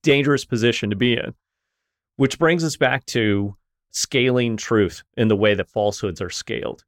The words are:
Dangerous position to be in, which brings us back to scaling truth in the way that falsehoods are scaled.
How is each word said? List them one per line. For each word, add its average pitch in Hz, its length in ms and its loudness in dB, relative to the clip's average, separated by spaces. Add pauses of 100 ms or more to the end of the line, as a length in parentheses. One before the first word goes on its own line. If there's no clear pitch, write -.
Dangerous 139 440 2
position 113 440 0
to 101 60 -2
be 120 180 2
in, - 220 -6 (800)
which 135 220 0
brings 165 240 2
us 160 120 -4
back 131 300 0 (120)
to 101 380 0 (360)
scaling 123 640 0
truth 104 460 0 (120)
in 113 120 2
the 110 160 4
way 104 100 4
that 95 160 -4
falsehoods 104 520 -4
are 87 100 -6
scaled. - 560 -8